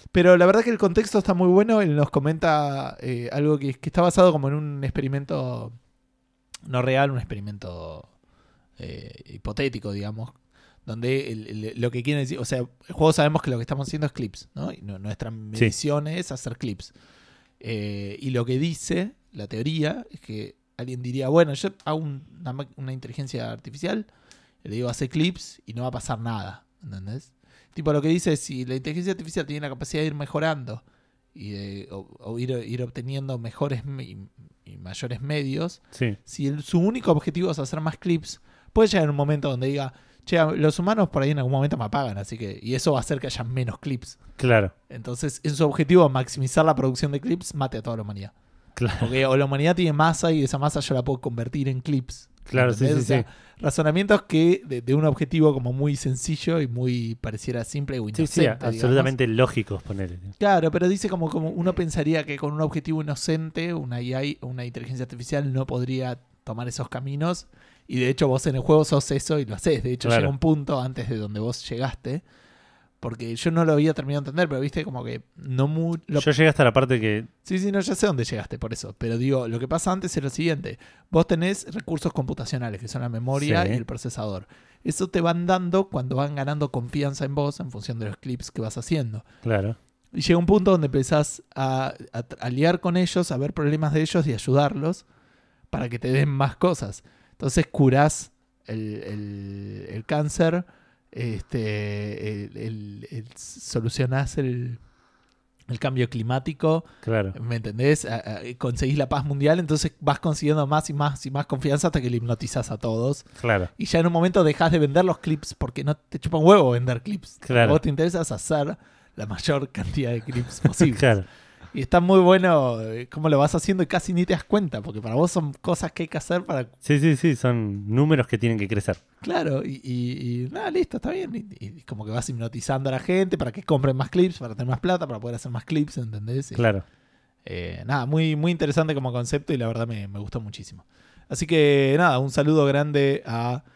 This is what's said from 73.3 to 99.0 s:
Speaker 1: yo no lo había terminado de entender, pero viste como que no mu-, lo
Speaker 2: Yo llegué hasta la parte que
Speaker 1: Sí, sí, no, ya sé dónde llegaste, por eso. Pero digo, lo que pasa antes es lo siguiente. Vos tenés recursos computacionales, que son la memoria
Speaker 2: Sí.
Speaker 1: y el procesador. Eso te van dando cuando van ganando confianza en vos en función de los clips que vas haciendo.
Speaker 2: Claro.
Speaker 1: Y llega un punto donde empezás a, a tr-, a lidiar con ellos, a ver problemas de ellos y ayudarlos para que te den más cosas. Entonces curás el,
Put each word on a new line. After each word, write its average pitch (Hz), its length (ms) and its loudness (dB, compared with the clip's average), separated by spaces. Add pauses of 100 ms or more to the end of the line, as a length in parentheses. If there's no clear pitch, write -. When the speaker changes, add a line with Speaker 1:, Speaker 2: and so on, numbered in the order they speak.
Speaker 1:
yo 165 160 0
no 165 140 4
lo 156 80 6
había 151 200 4
terminado 147 300 -4
de 139 60 -10
entender, 165 200 0
pero 139 120 -4
viste 143 220 -4
como 127 200 -8
que 120 180 -10 (140)
no 135 320 0
mu-, 165 300 -2 (100)
lo 147 140 0
Speaker 2:
Yo 151 100 4
llegué 151 160 6
hasta 147 160 4
la 120 100 6
parte 127 260 4
que 110 280 0 (160)
Speaker 1:
Sí, 185 160 -2
sí, 196 120 0
no, 196 80 0
ya - 140 -2
sé 208 140 2
dónde 135 160 0
llegaste, 110 340 -6
por 113 160 -8
eso. 101 240 -12
Pero 117 220 -2
digo, 131 280 0
lo 117 120 -4
que 131 80 -4
pasa 165 240 0
antes 185 260 -4
es 143 60 -2
lo 135 80 -4
siguiente. 147 480 -4 (320)
Vos 160 160 4
tenés 180 440 -2
recursos - 420 -4
computacionales, 120 680 -6
que 113 60 -12
son 127 160 -8
la 120 60 -4
memoria 135 540 0
Speaker 2:
Sí. 101 80 0
Speaker 1:
y - 20 0
el 117 120 -2
procesador. 107 640 -8 (360)
Eso 185 240 -2
te 180 140 -2
van 170 240 0
dando 185 440 2
cuando 131 260 -4
van 143 200 -2
ganando 139 360 -2
confianza 139 540 -4
en 139 100 -4
vos 143 240 -2
en - 100 -10
función 117 300 -8
de 110 80 -6
los 101 100 -8
clips 127 320 -8
que - 120 -8
vas 110 180 -6
haciendo. 117 440 -4 (200)
Speaker 2:
Claro. 110 340 0 (340)
Speaker 1:
Y 123 100 -4
llega 170 180 4
un 175 80 0
punto 196 240 6
donde 165 160 4
empezás 139 560 0 (100)
a, 131 400 -2 (200)
a 135 140 -6
tr-, - 120 -14
a 123 100 -6
lidiar 139 300 2
con 175 180 0
ellos, 180 340 2
a 127 60 -2
ver 139 160 -2
problemas 151 400 0
de 156 80 4
ellos 160 240 2
y 143 80 0
ayudarlos 143 720 0 (640)
para 123 200 -4
que 120 100 -6
te 127 120 -2
den 143 180 4
más 135 260 0
cosas. 156 480 -2 (280)
Entonces - 360 0
curás 139 640 4 (340)
el, 107 380 -8